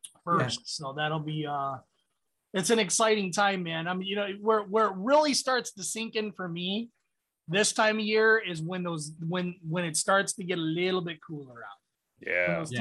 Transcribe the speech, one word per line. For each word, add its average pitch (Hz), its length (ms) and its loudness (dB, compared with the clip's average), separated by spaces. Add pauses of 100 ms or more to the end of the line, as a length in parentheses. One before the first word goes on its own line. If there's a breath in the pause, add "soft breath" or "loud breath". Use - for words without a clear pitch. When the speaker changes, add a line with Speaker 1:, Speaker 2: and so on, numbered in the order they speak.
(240)
Speaker 1:
first. 127 360 2
Speaker 2:
Yeah. - 60 -20
Speaker 1:
So 139 300 -8
that'll 151 240 0
be, 151 260 -4
uh, 139 300 -4 (800)
it's 185 140 0
an 233 100 4
exciting 214 540 2
time, 196 300 2
man. 165 260 -4
I 185 60 -2
mean, 185 120 -6
you 196 100 -4
know, 202 120 -2 (140)
where, 214 220 4
where 208 240 2
it 190 80 -4
really 277 360 4
starts 247 400 0
to 190 100 -14
sink 220 340 -6
in 214 160 -4
for 185 140 -8
me 185 440 -4 (580)
this 202 240 2
time 220 260 4
of 214 60 -2
year 220 340 6
is 180 220 -4
when 180 220 -4
those, 160 300 -6 (140)
when, 180 280 -2 (120)
when 170 200 -2
it 160 100 -4
starts 196 380 2
to 190 100 -10
get 170 140 -2
a - 20 -2
little 180 400 0
bit 165 260 -6
cooler 131 380 -12
out. 101 140 -16 (460)
Speaker 3:
Yeah. 87 240 2
Speaker 1:
When 87 120 0
those 156 120 -8
Speaker 2:
Yeah. 123 80 -4